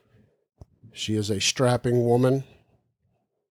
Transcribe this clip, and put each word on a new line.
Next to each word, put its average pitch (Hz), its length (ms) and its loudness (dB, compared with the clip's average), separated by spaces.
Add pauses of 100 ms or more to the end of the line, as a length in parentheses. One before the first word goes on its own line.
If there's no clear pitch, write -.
(920)
She - 220 -6
is 107 160 -2
a 95 100 -4
strapping 123 640 0
woman. 127 380 2 (1120)